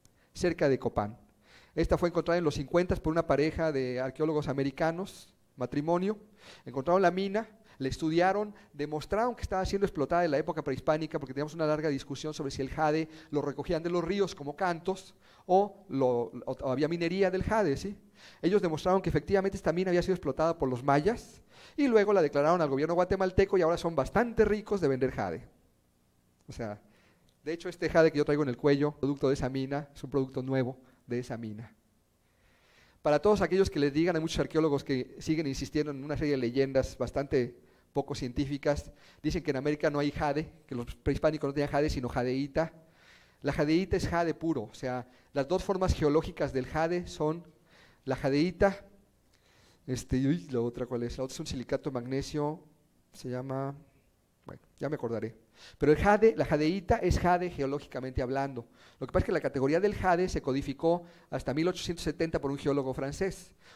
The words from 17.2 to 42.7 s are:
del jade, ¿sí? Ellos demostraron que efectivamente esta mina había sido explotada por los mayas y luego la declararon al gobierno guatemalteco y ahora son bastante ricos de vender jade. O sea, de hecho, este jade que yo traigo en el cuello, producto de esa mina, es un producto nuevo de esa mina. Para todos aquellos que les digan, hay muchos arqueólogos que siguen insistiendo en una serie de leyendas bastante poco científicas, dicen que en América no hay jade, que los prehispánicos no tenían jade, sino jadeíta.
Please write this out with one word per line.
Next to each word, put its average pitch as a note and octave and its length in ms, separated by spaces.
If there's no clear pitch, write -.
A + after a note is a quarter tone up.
del F#3 120
jade, G3 340
¿sí? G3+ 180
Ellos F#3 200
demostraron F3+ 400
que F3 80
efectivamente G3 460
esta F#3 160
mina F#3 200
había F3 100
sido F3+ 140
explotada D#3+ 420
por C#3 100
los B2+ 160
mayas D3 580
y C#4+ 100
luego G#3+ 240
la G3 100
declararon D3 400
al D3+ 80
gobierno D3+ 260
guatemalteco F#3+ 600
y F3+ 40
ahora D#3+ 160
son E3+ 180
bastante A3 480
ricos G#3 380
de D#3 80
vender C3 220
jade. F#2 360
O - 20
sea, G#2 300
de D3+ 80
hecho, E3+ 160
este E3+ 200
jade D#3+ 220
que D3 60
yo D3 80
traigo D3+ 180
en C#3 60
el A#2+ 80
cuello, D3 340
producto C#3 380
de C#3+ 60
esa C#3 120
mina, C3+ 480
es - 80
un C3+ 60
producto C3 320
nuevo C3 360
de A#2+ 120
esa B2 180
mina. A2 360
Para D3+ 180
todos G3+ 220
aquellos F#3 280
que - 100
les C#3+ 140
digan, E3 220
hay D#3 60
muchos D#3+ 160
arqueólogos D3 460
que B2+ 360
siguen D#3+ 280
insistiendo D3 440
en C3+ 120
una D3 140
serie D3+ 140
de C#3 60
leyendas C3 600
bastante B2+ 580
poco C#3 200
científicas, C#3 800
dicen D3+ 180
que C#3+ 80
en C3+ 80
América D3 320
no C#3+ 80
hay C#3+ 140
jade, D3+ 400
que C3 80
los A#2+ 180
prehispánicos D3 540
no C#3 60
tenían C#3+ 180
jade, D3 180
sino B2+ 200
jadeíta. C3+ 640